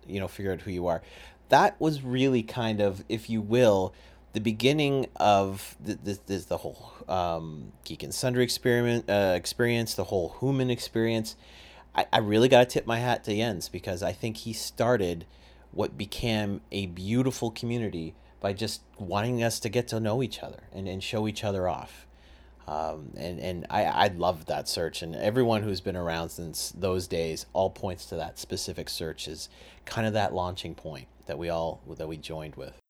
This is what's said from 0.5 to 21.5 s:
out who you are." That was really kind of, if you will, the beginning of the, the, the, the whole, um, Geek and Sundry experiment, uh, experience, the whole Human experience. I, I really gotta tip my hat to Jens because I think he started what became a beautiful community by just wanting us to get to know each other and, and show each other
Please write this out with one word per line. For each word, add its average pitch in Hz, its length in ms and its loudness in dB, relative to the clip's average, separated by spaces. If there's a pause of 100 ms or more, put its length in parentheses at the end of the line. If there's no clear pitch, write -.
out 87 80 -2
who 104 100 -8
you 90 160 -2
are." 82 160 0 (460)
That 160 320 6
was 151 220 0
really 127 420 2
kind 113 360 -2
of, 95 280 2
if 90 200 -4
you 113 120 0
will, 104 540 6 (380)
the 107 80 -2
beginning 131 640 2 (100)
of 98 640 4
the, 104 140 -4
the, 98 320 -4
the, 98 100 -2
the 85 220 -4
whole, - 340 -12 (160)
um, 82 640 -2 (120)
Geek - 200 -10
and 69 100 -8
Sundry 123 300 2
experiment, 120 640 2
uh, 98 260 6
experience, 117 600 0
the 92 100 -2
whole 92 360 -2
Human 131 300 0
experience. 113 640 0 (600)
I, - 160 2
I 120 60 6
really 110 300 6
gotta 123 180 10
tip - 200 -2
my 113 120 0
hat 120 260 0
to 107 100 -2
Jens 104 340 -2
because 95 360 -6
I 90 80 0
think 107 260 -6
he 113 140 -8
started 101 760 0 (460)
what - 260 -2
became 107 600 -2 (100)
a 98 160 -2
beautiful 113 640 0
community 110 640 -4 (260)
by 101 120 0
just 107 300 -4 (160)
wanting 107 440 0
us 120 160 2
to 117 100 -4
get 120 200 0
to 113 100 -2
know 113 240 0
each 107 180 -6
other - 320 -12
and, 95 140 -8
and 92 160 -6
show 107 240 -2
each 107 160 -4
other 98 240 0